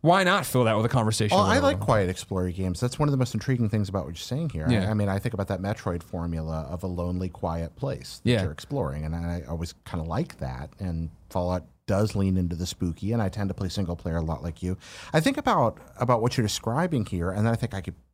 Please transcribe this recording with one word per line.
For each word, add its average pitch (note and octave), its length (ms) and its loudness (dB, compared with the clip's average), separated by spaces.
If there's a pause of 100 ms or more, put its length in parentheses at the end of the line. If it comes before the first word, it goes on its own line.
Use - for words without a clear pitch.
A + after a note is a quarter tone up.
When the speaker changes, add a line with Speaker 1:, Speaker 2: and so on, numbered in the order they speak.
Speaker 1:
why F3+ 220 6
not F3+ 220 4
fill B2 200 4
that A2 120 4
with A2 80 2
a A#2 40 2
conversation A2 460 2
Speaker 2:
Well, G3+ 80 6
Speaker 1:
or G3 40 4
Speaker 2:
I A#3 120 6
Speaker 1:
whatever? C#4+ 60 2
Speaker 2:
like D#3+ 140 4
quiet G#2 280 4
exploring F#2 460 -2
games. F#2 260 -2
That's B2 200 -2
one D3 100 2
of - 20 2
the C#3 60 2
most B2+ 160 0
intriguing A#2+ 340 0
things G2+ 220 0
about F#2+ 160 0
what C#2 40 -8
you're F2 80 -10
saying D3+ 340 -4
here. D#2 180 -2
Speaker 1:
Yeah. G#2 180 4
Speaker 2:
I, G#2+ 40 0
I - 20 2
mean, G#2 160 2
I F#2+ 80 2
think A2+ 160 -2
about G2 140 -2
that F#2 120 -2
Metroid F#2+ 440 -2
formula D#2+ 680 -4
of E2+ 140 -6
a G2 40 -4
lonely, F2+ 420 -4
quiet E2+ 460 -4
place - 480 -8
that A#2+ 60 2
Speaker 1:
Yeah. A2+ 140 4
Speaker 2:
you're D#2 80 -2
exploring, D2+ 540 -6
and D#2+ 100 -4
I, E2+ 280 -4
I - 60 -16
always E2 240 -6 (120)
kinda E2 200 -6
like F#2+ 320 -4
that. C2 320 -8 (100)
And E2 300 -4 (220)
Fallout F2+ 320 0 (240)
does G#2 280 2
lean F#2+ 220 2
into F2 180 0
the F2 120 -4
spooky, F2+ 440 -4
and A#2 120 2
I F#2+ 60 0
tend G2+ 200 -4
to F#2+ 60 -4
play F#2+ 140 -2
single F2 260 -2
player E2 220 -4
a E2 40 0
lot D#2 220 -4
like D#2+ 180 -6
you. F2+ 160 -2 (360)
I D#3 60 6
think C4+ 180 2
about, F3+ 420 2 (200)
about A#2+ 220 4
what B2 160 0
you're A#2 80 2
describing B2+ 640 0
here, F2+ 240 -2
and G2+ 160 0
then A#2 60 4
I - 20 2
think - 180 -4
I G2 80 -4
could E2+ 140 -10 (180)